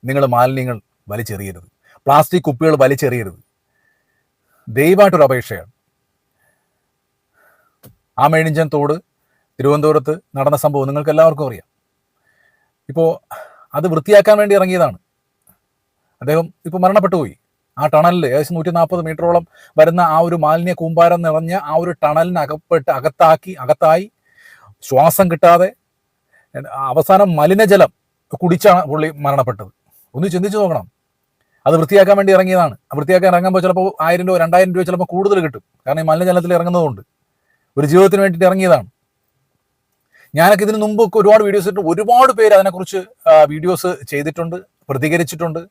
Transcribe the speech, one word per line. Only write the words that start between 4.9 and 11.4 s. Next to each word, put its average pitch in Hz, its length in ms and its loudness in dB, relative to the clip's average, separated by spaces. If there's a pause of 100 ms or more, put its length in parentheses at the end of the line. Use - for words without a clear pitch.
അപേക്ഷയാണ്. 110 420 -6 (2500)
ആ 139 100 2
മേഴിഞ്ചൻ 160 420 -2
തോട് 143 200 -2 (640)
തിരുവനന്തപുരത്ത് 151 560 0 (220)
നടന്ന 139 280 0
സംഭവം 139 240 -2
നിങ്ങൾക്ക് 147 260 -6
എല്ലാവർക്കും 156 340 2